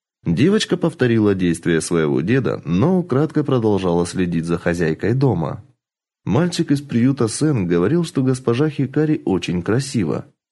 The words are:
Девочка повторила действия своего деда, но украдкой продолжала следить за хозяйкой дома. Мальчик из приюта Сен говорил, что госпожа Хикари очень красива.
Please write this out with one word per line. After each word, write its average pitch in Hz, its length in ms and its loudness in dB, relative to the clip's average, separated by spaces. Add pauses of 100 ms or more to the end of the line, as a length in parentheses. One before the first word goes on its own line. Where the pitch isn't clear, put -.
(240)
Девочка 175 520 0
повторила 117 580 2
действия 87 460 0
своего 78 400 0
деда, 87 440 -2
но 120 340 2
украдкой 156 460 0
продолжала 95 600 2
следить 87 380 -2
за 85 140 -2
хозяйкой 87 560 -2
дома. 110 500 -2 (600)
Мальчик 160 460 0
из 143 100 2
приюта 127 480 0
Сен 123 380 0
говорил, 95 380 2
что 143 180 -4
госпожа 131 480 0
Хикари 147 540 -2
очень 87 380 -2
красива. 104 640 -2 (260)